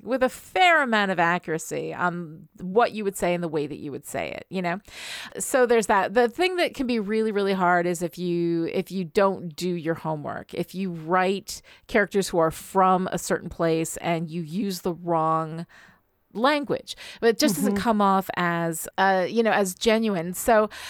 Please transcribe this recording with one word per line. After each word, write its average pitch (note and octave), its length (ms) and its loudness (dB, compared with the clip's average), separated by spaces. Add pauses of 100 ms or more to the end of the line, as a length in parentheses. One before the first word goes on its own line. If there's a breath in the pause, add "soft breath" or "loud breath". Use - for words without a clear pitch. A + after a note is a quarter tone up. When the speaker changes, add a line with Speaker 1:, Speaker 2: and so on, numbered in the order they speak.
Speaker 1:
with A#3+ 180 -2
a B3+ 60 4
fair F4 520 2
amount G#3+ 300 2
of F3 80 -2
accuracy D#3+ 760 -2
on E3 540 -4 (140)
what F#3+ 320 2
you G#3+ 100 -6
would G3 140 -2
say F3 180 0
and F3 80 -2
the E3+ 60 -2
way D3+ 180 -2
that C#3+ 140 -10
you C#3+ 100 -10
would C3+ 160 -10
say D#2+ 240 -6
it, - 180 -12
you F#3+ 140 -6
know? F3 180 -4 (600 loud breath)
So B3+ 260 2
there's A3+ 220 4
that. G3 260 2
The A#3+ 140 4
thing F4+ 280 0
that E4+ 180 0
can C4 120 -4
be A#3 140 0
really, A3 320 0
really G3 200 2
hard F3+ 320 4
is F3 160 0
if F3 160 -4
you, E3+ 560 0
if F3+ 200 -4
you F#3+ 120 -4
don't F3 520 0
do F3+ 120 -4
your E3 260 -2
homework, - 600 -8
if - 180 -6
you F#3 200 -6
write F#3 720 -2 (260 loud breath)
characters G3+ 400 2
who F3+ 100 -2
are D#3+ 140 4
from F#3 580 2
a E3+ 80 -4
certain - 300 -4
place E3 480 -2
and E3 340 -4
you E3+ 120 -6
use F3+ 400 -6
the F3 120 -2
wrong D#3+ 720 -2 (680 loud breath)
language, C4 640 -2 (240 loud breath)
but A#3 80 4
it A3+ 100 4
just F#3+ 160 4
doesn't G3+ 200 0
Speaker 2:
Mm-hmm. G3+ 80 -2
Speaker 1:
come G#3+ 180 2
off G3 360 4
as, E3+ 520 -2 (100)
uh, F#3+ 300 4
you A3 160 0
know, G#3+ 80 2
as F#3 200 2
genuine. G3+ 600 0
So G#3+ 340 4 (220 loud breath)